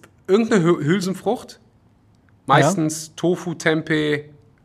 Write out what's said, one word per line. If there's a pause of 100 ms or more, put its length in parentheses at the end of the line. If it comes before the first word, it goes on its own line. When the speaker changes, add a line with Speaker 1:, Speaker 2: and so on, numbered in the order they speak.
(280)
Speaker 1:
irgendeine
Hü-,
Hülsenfrucht, (880)
meistens
Speaker 2:
Ja.
Speaker 1:
Tofu,
Tempeh, (360)